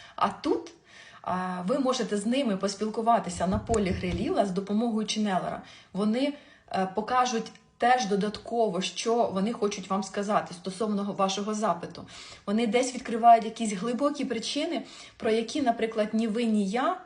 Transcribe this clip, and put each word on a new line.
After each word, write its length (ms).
А 140
тут, 420
а, 460
ви 120
можете 380
з 80
ними 320
поспілкуватися 880
на 120
полі 300
гри 240
Ліла 320
з 60
допомогою 560
ченелера. 540
Вони, 400
е, 240
покажуть 560
теж 280
додатково, 760
що 420
вони 200
хочуть 360
вам 140
сказати 500
стосовно 640
вашого 360
запиту. 520
Вони 220
десь 280
відкривають 500
якісь 280
глибокі 520
причини, 580
про 140
які, 300
наприклад, 520
ні 140
ви, 160
ні 260
я 360